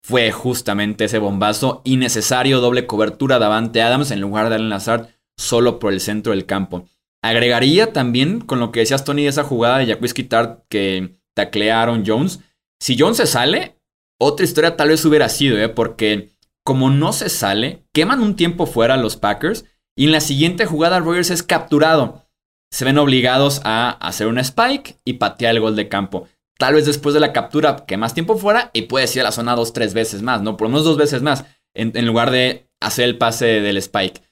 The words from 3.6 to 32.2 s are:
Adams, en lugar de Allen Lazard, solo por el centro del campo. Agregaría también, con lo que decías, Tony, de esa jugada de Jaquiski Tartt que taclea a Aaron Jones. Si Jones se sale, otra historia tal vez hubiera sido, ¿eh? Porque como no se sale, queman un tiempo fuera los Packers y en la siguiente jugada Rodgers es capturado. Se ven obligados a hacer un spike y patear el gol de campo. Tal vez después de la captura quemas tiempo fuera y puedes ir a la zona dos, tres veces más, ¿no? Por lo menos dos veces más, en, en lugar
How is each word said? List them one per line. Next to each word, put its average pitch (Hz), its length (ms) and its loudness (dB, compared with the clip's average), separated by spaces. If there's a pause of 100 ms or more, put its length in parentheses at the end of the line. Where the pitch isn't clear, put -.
Adams, 135 260 2
en 101 100 -4
lugar 107 300 -2
de 110 60 0
Allen 110 140 -2
Lazard, 110 400 -4 (280)
solo 120 400 2
por 101 160 -2
el 92 60 -2
centro 107 320 -4
del 98 160 -4
campo. 92 400 -6 (340)
Agregaría 123 720 2
también, 135 460 0
con 131 200 -4
lo 117 120 -2
que 117 80 -2
decías, 135 240 0
Tony, 147 180 -2
de 143 80 2
esa 139 140 -2
jugada 123 340 0
de 135 80 2
Jaquiski 117 380 -4
Tartt - 460 -2
que 95 500 -2 (160)
taclea 107 420 0
a 113 60 2
Aaron 117 200 0
Jones. 120 360 -2 (420)
Si 123 160 -2
Jones 190 200 2
se 208 100 2
sale, 160 480 0 (440)
otra 147 240 2
historia 165 320 2
tal 151 140 2
vez 160 160 2
hubiera 147 240 4
sido, 127 300 0
¿eh? 113 100 0
Porque 107 600 -2 (340)
como 131 240 2
no 147 240 2
se - 160 -4
sale, 113 540 -2 (100)
queman 220 280 2
un 208 140 0
tiempo 170 300 0
fuera 120 320 2
los 113 200 -2
Packers 147 480 -2 (340)
y 135 60 4
en 156 60 4
la 156 80 4
siguiente 151 480 0
jugada 165 320 2
Rodgers 170 320 0
es 165 100 -2
capturado. 156 840 2 (440)
Se - 140 -6
ven 135 140 4
obligados 135 640 2
a 113 260 0
hacer - 380 -6
un 170 100 0
spike 240 680 -2
y 127 100 -6
patear 117 420 0
el 113 60 0
gol 110 140 0
de 107 140 -4
campo. 98 380 -6 (320)
Tal 131 160 2
vez 147 100 4
después 143 300 0
de 151 40 4
la 151 140 0
captura 147 540 0
quemas 107 260 -4
tiempo 185 240 -2
fuera 208 360 0
y 110 100 -2
puedes 127 320 -2
ir 131 60 0
a 120 40 0
la 107 60 -2
zona 120 240 -2
dos, 117 180 -2
tres 107 220 -2
veces 104 260 -4
más, 117 220 -2
¿no? 107 120 -4
Por 110 120 -2
lo - 60 -2
menos 151 120 0
dos 180 120 2
veces 143 260 0
más, 147 220 -2 (280)
en, 110 220 -4
en 120 100 0
lugar 117 240 2